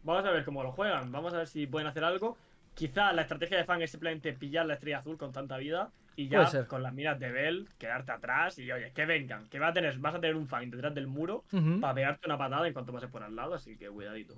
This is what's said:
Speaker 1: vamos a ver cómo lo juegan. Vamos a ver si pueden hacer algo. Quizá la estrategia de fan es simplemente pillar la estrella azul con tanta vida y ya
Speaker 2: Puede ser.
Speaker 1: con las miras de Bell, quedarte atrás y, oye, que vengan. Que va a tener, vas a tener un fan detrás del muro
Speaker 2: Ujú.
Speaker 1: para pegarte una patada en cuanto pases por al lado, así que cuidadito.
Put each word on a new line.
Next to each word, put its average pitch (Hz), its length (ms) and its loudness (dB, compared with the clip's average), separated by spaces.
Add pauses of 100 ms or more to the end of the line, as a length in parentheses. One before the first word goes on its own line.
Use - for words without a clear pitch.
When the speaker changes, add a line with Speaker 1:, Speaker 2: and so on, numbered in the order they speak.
Speaker 1:
vamos 175 220 4
a 196 60 4
ver 151 140 4
cómo 143 180 -4
lo 127 80 -2
juegan. 151 400 0
Vamos 165 220 -2
a 175 40 0
ver 165 100 0
si 151 200 -4
pueden 151 200 0
hacer 151 160 -2
algo. 190 340 2 (360)
Quizá 190 400 4
la 165 100 4
estrategia 170 340 0
de 170 80 4
fan 175 160 2
es 165 100 -2
simplemente 160 420 -4
pillar 143 320 0
la 151 100 0
estrella 139 240 -4
azul 151 180 -8
con 139 160 -6
tanta 135 240 -6
vida 160 320 -2 (260)
y 139 140 -4
ya 185 100 6
Speaker 2:
Puede 135 120 8
ser. 131 160 0
Speaker 1:
con 127 160 -4
las 127 100 -6
miras 143 260 -2
de 123 120 -4
Bell, 156 360 -2 (100)
quedarte 127 340 -6
atrás 131 480 0
y, 127 120 -6
oye, 120 220 -6
que 156 120 0
vengan. 131 440 0
Que 139 100 -8
va 156 100 4
a 165 40 2
tener, 156 260 2
vas 151 160 0
a 170 60 -4
tener 160 160 2
un 151 100 -2
fan 123 220 -4
detrás 127 260 -4
del 135 120 -4
muro 160 440 -4
Speaker 2:
Ujú. 175 300 6
Speaker 1:
para 139 140 2
pegarte 143 320 0
una 147 100 0
patada 139 300 2
en 156 60 -2
cuanto 123 200 -6
pases 123 160 -8
por 117 140 -10
al 107 120 -10
lado, 147 200 -4
así 113 220 -10
que 101 120 -14
cuidadito. 104 480 -10